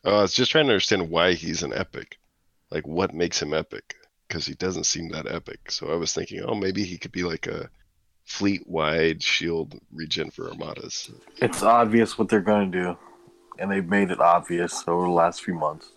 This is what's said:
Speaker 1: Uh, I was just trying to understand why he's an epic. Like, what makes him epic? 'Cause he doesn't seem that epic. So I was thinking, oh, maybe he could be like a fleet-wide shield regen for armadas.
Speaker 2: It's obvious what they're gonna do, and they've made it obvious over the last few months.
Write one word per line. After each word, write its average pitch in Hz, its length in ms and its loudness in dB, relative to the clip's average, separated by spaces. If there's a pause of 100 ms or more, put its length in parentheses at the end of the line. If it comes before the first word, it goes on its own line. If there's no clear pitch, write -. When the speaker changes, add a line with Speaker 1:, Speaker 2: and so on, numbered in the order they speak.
Speaker 1:
Uh, 104 140 4
I - 20 6
was 95 120 2
just 123 160 2
trying 156 180 4
to 123 40 4
understand 92 380 2
why 85 240 4
he's 82 300 -4
an 62 100 -6
epic. - 460 -8 (520)
Like, 73 160 -6
what 87 260 0
makes 85 280 -2
him 76 120 -4
epic? - 420 -6 (340)
'Cause 80 160 -6
he - 80 -8
doesn't 90 320 -4
seem 82 240 -4
that 80 180 -8
epic. - 440 -10
So - 200 -6
I 82 40 0
was 82 180 -2
thinking, - 280 -6
oh, 113 140 -4
maybe 98 300 -2
he 87 120 -10
could - 140 -14
be 90 120 -4
like 82 240 -4
a 80 220 -8 (540)
fleet-wide 80 1000 0
shield 82 580 -2 (120)
regen 78 400 -8
for 82 180 -12
armadas. - 640 -12 (260)
Speaker 2:
It's 110 260 0
obvious 113 540 6
what 107 120 0
they're 107 120 6
gonna 101 300 4
do, 90 260 -2 (600)
and 98 120 -4
they've 95 160 0
made 98 240 2
it - 80 -4
obvious 85 680 2
over 87 180 2
the 90 60 2
last 85 320 2
few 92 100 -4
months. 78 420 -6